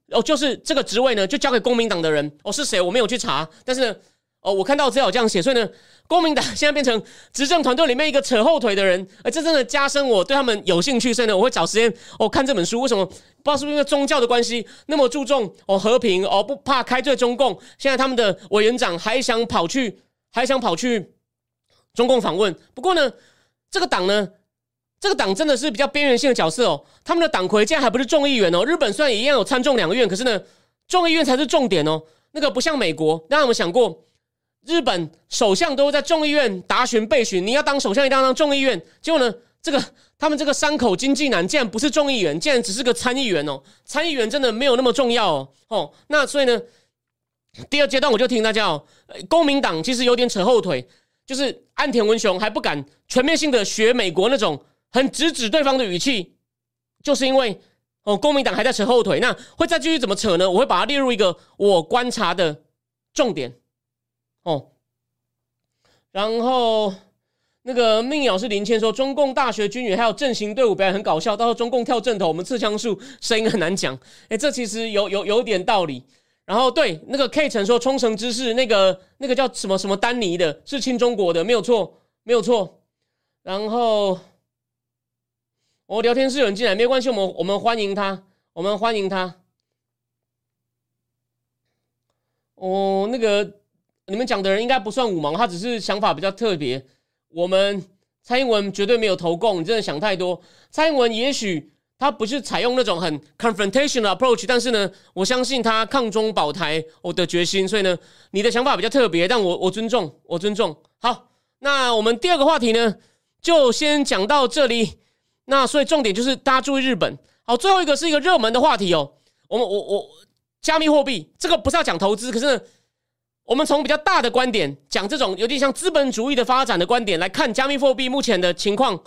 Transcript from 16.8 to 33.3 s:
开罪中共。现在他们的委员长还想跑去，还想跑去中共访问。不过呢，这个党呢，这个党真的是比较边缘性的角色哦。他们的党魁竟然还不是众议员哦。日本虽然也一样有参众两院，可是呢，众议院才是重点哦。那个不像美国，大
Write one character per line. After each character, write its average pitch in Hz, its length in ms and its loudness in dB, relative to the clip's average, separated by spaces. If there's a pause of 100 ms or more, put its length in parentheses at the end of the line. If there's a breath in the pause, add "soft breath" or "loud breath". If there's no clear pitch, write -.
开 247 180 -2
罪 254 140 2
中 240 200 0
共。 226 240 0 (180 loud breath)
现 277 140 0
在 262 60 0
他 269 100 0
们 262 80 -2
的 214 220 0 (140 loud breath)
委 208 120 2
员 233 140 2
长 196 200 -2
还 220 240 -2
想 233 260 0
跑 233 200 0
去， 240 320 -4 (320 soft breath)
还 - 140 -2
想 262 140 0
跑 214 160 -2
去 233 400 -4 (800)
中 240 140 2
共 247 140 4
访 175 160 -2
问。 196 180 0 (180 soft breath)
不 262 80 -16
过 370 120 0
呢， 294 180 2 (580 soft breath)
这 - 120 -2
个 359 60 0
党 185 200 -2
呢， 202 220 0 (680)
这 403 100 0
个 - 60 2
党 196 200 0
真 311 100 -2
的 285 120 2
是 277 120 -4
比 208 80 -6
较 277 80 2
边 294 220 0
缘 247 100 4
性 262 120 2
的 247 40 2
角 190 160 0
色 233 180 0
哦。 151 180 -2 (180 soft breath)
他 320 100 -2
们 339 80 2
的 330 60 2
党 196 180 -2
魁 208 200 2
竟 214 100 0
然 285 80 0
还 233 60 4
不 208 80 -2
是 262 80 0
众 285 240 2
议 277 60 2
员 185 200 2
哦。 175 80 2
日 320 140 0
本 240 160 0
虽 302 100 0
然 269 100 2
也 202 60 0
一 226 40 -2
样 285 140 2
有 208 60 2
参 254 180 0
众 269 140 2
两 185 180 0
院， 240 140 2
可 185 80 -2
是 208 80 -6
呢， 226 180 0 (460 soft breath)
众 359 220 2
议 - 20 2
院 320 140 2
才 254 100 2
是 285 100 0
重 269 220 2
点 175 180 2
哦。 156 160 -2 (300 soft breath)
那 302 80 -8
个 285 100 0
不 247 120 -2
像 311 160 -2
美 185 160 0
国， 160 240 0 (120)
大 277 60 2